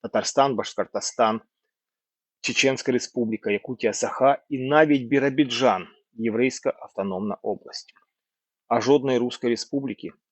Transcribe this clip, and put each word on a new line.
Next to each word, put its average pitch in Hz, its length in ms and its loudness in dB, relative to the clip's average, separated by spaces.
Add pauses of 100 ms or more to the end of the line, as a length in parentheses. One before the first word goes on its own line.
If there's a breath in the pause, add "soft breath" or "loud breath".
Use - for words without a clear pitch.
Татарстан, 135 520 0
Башкортостан, 110 840 -2 (1000)
Чеченська 131 520 0
Республіка, 113 580 -2
Якутія, 107 420 -2
Саха 131 560 0
і 139 100 -4
навіть 139 500 4
Біробіджан, 131 800 2 (260)
Єврейська 113 680 -2
Автономна 98 600 -6
Область. - 520 -10 (760)
А 117 120 2
жодної 131 380 4
Руської 120 340 -2
Республіки, 135 600 -6 (200)